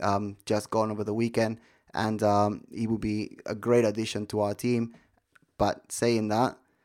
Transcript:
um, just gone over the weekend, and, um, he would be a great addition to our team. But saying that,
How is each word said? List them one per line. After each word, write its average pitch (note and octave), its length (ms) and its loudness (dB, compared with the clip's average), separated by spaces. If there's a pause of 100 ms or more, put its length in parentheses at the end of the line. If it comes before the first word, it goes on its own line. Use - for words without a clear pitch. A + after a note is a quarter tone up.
um, G2+ 440 0
just G#2+ 240 -2
gone A2 220 0
over G#2 120 -4
the G#2 100 -4
weekend, A2+ 460 0 (340)
and, A2 280 -2
um, G#2 500 2
he A2 160 -4
would A2 140 -2
be G#2+ 440 -4
a G#2+ 100 -4
great A2+ 300 4
addition G#2+ 420 -2
to G#2 140 -2
our G2+ 120 0
team. A#2 400 -2 (640)
But - 340 -2
saying A#2 380 0
that, A#2 280 0 (280)